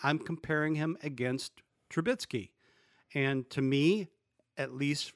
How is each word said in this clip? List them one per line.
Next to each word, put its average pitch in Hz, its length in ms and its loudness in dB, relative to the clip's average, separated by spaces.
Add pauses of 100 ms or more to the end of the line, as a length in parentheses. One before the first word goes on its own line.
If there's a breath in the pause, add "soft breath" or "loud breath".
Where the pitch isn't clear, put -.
I'm 147 160 4
comparing 156 580 -2
him 156 260 0
against 127 580 -4 (300)
Trubisky. 165 600 -2 (640)
And 135 360 0
to - 100 -4
me, 147 480 4 (480)
at 135 180 -6
least 143 420 -2